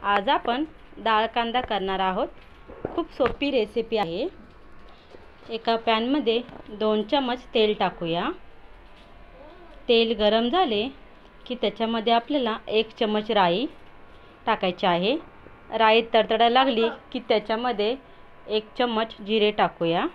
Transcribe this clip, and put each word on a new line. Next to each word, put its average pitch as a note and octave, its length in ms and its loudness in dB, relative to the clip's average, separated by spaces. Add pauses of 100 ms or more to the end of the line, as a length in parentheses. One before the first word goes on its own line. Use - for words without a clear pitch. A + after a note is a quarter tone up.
आज G3+ 260 2
आपण C#4+ 340 0 (340)
डाळ G#3+ 280 0
कांदा A#3 360 -2
करणार F#3+ 380 -4
आहोत. F#3+ 280 0 (680)
खूप E4 180 -6
सोपी C#4+ 380 -2
recipe A3+ 460 -2
आहे. G3 300 -4 (1200)
एका A3+ 260 0
पॅनमध्ये A3+ 640 0 (280)
दोन G#3+ 340 0
चमच B3+ 500 -2
तेल G#3+ 260 4
टाकूया. F3+ 500 -2 (1600)
तेल A3+ 300 4
गरम G#3+ 300 2
झाले B3 340 0 (600)
की B3 100 -8
त्याच्यामध्ये A3+ 580 0
आपल्याला A#3 440 0 (100)
एक A3 220 0 (100)
चमच G#3+ 320 0
राई G3 340 4 (800)
टाकायची F#3+ 420 -2
आहे. F#3 280 2 (580)
राई A3 280 4 (120)
तडतडायला A3+ 400 4
लागली B3 360 4 (220)
की C4 80 -6 (100)
त्याच्यामध्ये A3+ 680 0 (520)
एक G#3+ 300 -4
चमच A3+ 440 -2
जिरे G#3+ 300 2
टाकूया. F3+ 640 0